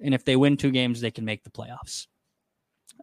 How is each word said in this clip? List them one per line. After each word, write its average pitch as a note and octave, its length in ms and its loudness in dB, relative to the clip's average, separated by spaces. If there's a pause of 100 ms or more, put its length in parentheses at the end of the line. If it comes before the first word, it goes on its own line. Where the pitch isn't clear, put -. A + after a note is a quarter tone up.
And C#3+ 100 2
if B2+ 120 -2
they C3+ 100 4
win C#3 220 6
two C#3 140 0
games, B2 300 0
they A#2 100 -2
can A2+ 120 -10
make A2 200 -8
the - 60 -20
playoffs. - 580 -14 (960)